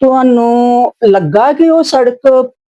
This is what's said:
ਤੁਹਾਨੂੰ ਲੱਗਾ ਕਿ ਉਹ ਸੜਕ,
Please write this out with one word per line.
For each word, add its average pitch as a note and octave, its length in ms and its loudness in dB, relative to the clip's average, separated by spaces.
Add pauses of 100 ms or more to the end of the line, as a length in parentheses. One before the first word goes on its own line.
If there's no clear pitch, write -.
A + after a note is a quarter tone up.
ਤੁਹਾਨੂੰ B3 920 0 (120)
ਲੱਗਾ G3 480 0
ਕਿ E4 180 0
ਉਹ D#4+ 120 0
ਸੜਕ, B3+ 680 -2 (160)